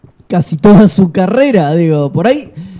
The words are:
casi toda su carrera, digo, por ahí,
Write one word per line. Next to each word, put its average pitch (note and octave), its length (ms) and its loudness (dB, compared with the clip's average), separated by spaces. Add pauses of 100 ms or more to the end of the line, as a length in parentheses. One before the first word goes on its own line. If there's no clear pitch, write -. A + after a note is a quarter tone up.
(280)
casi E3+ 280 -4
toda G#3 320 4
su F#3 240 -2
carrera, F#3+ 600 0
digo, D#3 380 0
por E3+ 140 -2
ahí, C4+ 260 -4 (280)